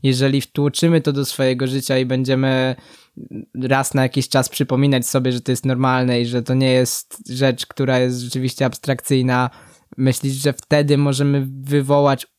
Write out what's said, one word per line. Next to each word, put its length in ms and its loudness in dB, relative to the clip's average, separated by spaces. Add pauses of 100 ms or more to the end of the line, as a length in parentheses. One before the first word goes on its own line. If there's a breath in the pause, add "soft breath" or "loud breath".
Jeżeli 380 2
wtłoczymy 600 2
to 120 0
do 120 -2
swojego 420 -2
życia 300 -2
i 80 2
będziemy 680 0 (880 loud breath)
raz 300 0
na 100 2
jakiś 260 -2
czas 200 0
przypominać 580 0
sobie, 240 0
że 100 -4
to 100 -4
jest 140 -2
normalne 560 0
i 40 0
że 180 -2
to 100 -2
nie 200 2
jest 560 -2
rzecz, 360 -2
która 340 -2
jest 200 0
rzeczywiście 460 -4
abstrakcyjna, 840 0 (480 loud breath)
myślisz, 360 0
że 200 -2
wtedy 440 2
możemy 500 2 (140)
wywołać 680 2 (120)